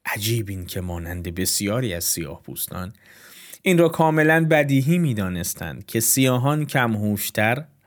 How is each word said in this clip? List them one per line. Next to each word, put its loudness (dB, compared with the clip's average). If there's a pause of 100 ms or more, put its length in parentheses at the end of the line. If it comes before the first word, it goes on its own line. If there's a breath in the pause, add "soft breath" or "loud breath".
عجیب -4
این -8
که -8
مانند -8
بسیاری -2
از -6
سیاه‌پوستان، -8 (680 loud breath)
این 4
را 6
کاملاً 4
بدیهی 4
می‌دانستند -2
که -2
سیاهان 2
کم‌هوش‌تر، 0 (240)